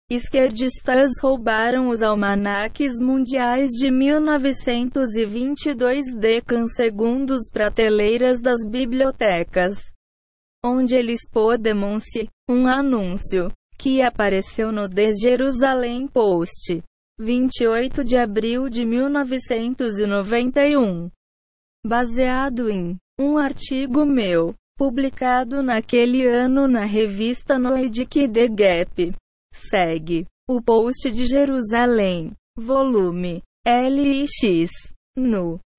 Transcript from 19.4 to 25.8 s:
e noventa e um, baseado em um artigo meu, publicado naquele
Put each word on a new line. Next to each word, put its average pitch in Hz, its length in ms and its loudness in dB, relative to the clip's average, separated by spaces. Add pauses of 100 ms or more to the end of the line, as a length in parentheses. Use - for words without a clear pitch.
e 214 80 0
noventa 233 600 0
e 294 120 4
um, 175 320 0 (760)
baseado 247 840 0
em 185 260 -4 (240)
um 294 200 2
artigo 269 680 0
meu, 185 480 2 (240)
publicado 254 840 0
naquele 247 640 2